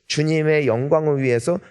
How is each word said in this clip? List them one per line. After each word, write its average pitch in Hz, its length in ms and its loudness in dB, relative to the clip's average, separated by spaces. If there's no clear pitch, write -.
주님의 156 600 0
영광을 143 560 0
위해서, 131 380 0